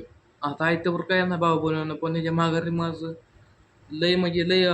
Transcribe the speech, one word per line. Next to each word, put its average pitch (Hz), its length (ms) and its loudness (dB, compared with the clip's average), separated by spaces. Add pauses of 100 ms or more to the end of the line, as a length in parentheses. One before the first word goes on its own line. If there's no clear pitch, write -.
(420)
आता 143 240 -4
ऐकतं 170 360 0
काय 185 240 0
नाही 175 160 -2
भावा 165 200 2
बहिणींनो, 156 340 -2
पण 160 160 -4
ह्याच्या 165 220 -2
माघारी 165 360 0
माझं 165 440 -4 (800)
लय 170 240 2
म्हणजे 175 340 2
लय 185 240 4